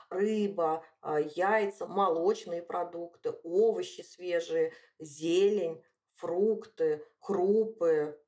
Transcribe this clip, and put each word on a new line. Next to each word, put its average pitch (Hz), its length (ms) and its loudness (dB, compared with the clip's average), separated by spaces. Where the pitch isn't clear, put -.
рыба, 202 760 0
а, 151 200 -2
яйца, 196 680 0
молочные 175 760 0
продукты, 170 680 -8
овощи 185 600 0
свежие, 165 680 -2
зелень, 165 840 0
фрукты, 170 920 -2
крупы, 180 1080 2